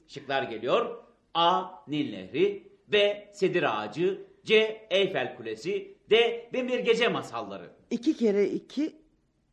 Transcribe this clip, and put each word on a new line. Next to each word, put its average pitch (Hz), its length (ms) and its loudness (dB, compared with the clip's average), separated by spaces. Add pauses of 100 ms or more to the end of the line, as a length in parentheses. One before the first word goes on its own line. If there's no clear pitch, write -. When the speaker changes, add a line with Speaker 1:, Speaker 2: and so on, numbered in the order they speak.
Speaker 1:
Şıklar 131 360 -4
geliyor. 120 600 -2 (300)
A. 175 300 4 (240)
Nil 135 240 -4
Nehri. 120 600 -2 (160)
B. 202 460 2
Sedir 170 300 0
Ağacı. 127 580 -2 (240)
C. 220 440 2
Eyfel 170 480 0
Kulesi. 127 600 -8 (120)
D. 233 440 2
Binbir 247 260 -2
Gece 226 280 2
Masalları. 113 600 -6 (200)
Speaker 2:
İki 247 280 0
kere 202 300 4
iki, - 480 -6 (580)